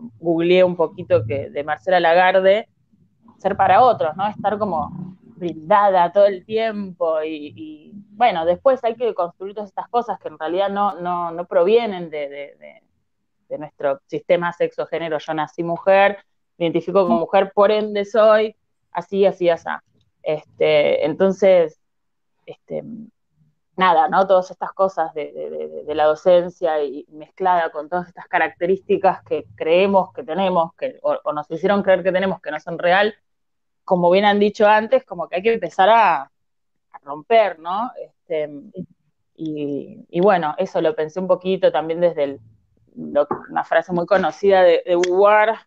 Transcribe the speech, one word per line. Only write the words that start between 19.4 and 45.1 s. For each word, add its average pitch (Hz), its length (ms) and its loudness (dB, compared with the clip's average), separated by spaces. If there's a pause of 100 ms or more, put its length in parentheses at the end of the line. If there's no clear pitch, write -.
asá. 82 320 -4 (400)
Este, 151 840 0
entonces, 185 760 2 (640)
este, - 380 -14 (920)
nada, 175 320 2
¿no? 190 200 0
Todas 185 240 0
estas - 200 -10
cosas 170 420 -4
de, 147 180 -8
de, 151 180 -12
de, 156 340 -12
de 151 120 -8
la 151 80 2
docencia 170 760 0
y 143 280 -8
mezclada 165 600 -2
con 151 180 -12
todas 180 180 -6
estas - 220 -20
características 180 960 -2
que 151 200 -6 (120)
creemos 180 580 2
que 151 80 -12
tenemos, 175 540 -2
que, 131 260 -8
o, 147 220 -2
o 151 80 -4
nos 151 180 -10
hicieron 190 320 -2
creer 185 220 2
que 185 80 0
tenemos, 185 280 -2
que 147 120 -10
no 151 80 -10
son 170 180 -12
real, 185 360 2 (720)
como 175 260 0
bien 196 140 4
han 202 140 4
dicho 208 280 2
antes, 220 380 2
como 175 240 -12
que 165 80 -6
hay 185 60 -6
que 226 100 0
empezar 190 380 2
a, 185 320 4
a - 800 -20
romper, 165 560 0
¿no? 190 320 -6 (120)
Este, - 460 -8 (880)
y, 147 720 -10
y 175 120 -4
bueno, 175 360 2
eso 185 240 -4
lo 160 140 0
pensé 156 260 -6
un 185 60 -6
poquito 180 440 0
también 165 300 -4
desde 160 240 0
el, 139 160 -8 (560)
lo, 147 300 -2 (240)
una 160 140 -4
frase 165 280 -2
muy 175 140 -2
conocida 190 560 2
de, 170 240 4
de 180 100 0
Beauvoir, 202 580 4 (120)